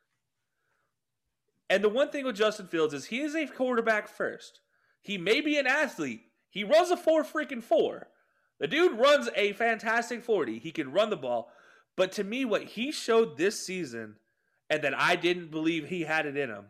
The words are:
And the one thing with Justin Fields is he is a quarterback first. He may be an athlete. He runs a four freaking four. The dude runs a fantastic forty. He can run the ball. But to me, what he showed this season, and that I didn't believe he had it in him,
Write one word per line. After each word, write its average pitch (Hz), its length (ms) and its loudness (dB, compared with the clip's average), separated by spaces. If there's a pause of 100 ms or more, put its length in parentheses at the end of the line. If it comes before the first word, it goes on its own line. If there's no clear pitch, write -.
(1700)
And 196 140 2
the 214 60 4
one 269 220 0
thing 285 140 -6
with 240 120 -4
Justin 208 300 0
Fields 156 280 0
is 135 120 -8
he 233 140 -6
is 294 140 -4
a 311 120 -2
quarterback 233 640 -2
first. - 520 -8 (400)
He 196 180 -6
may 208 220 2
be 302 180 0
an 269 80 2
athlete. 247 560 -2 (260)
He 202 160 -8
runs 330 260 4
a 359 60 2
four 320 280 4
freaking 285 380 -6
four. - 460 0 (540)
The 151 60 0
dude 302 300 4
runs 269 380 6
a 202 160 2
fantastic 226 720 -2
forty. 135 360 0
He 147 120 -10
can 147 220 -6
run 214 180 2
the 196 80 -2
ball. 127 320 -4 (460)
But 185 160 2
to 208 120 -4
me, 247 220 -4
what 196 160 0
he 247 280 -6
showed 226 460 2
this 185 240 0
season, 117 560 -8 (540)
and 151 120 0
that 135 160 0
I 160 180 4
didn't 170 340 0
believe 160 380 -2
he 180 140 -4
had 156 220 0
it 143 140 -6
in 139 100 -2
him, 101 220 -10